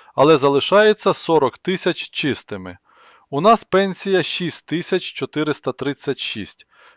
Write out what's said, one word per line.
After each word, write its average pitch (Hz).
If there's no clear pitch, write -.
Але 151
залишається 180
сорок 143
тисяч -
чистими. 98
У 139
нас 220
пенсія 190
шість -
тисяч 175
чотириста 143
тридцять 139
шість. -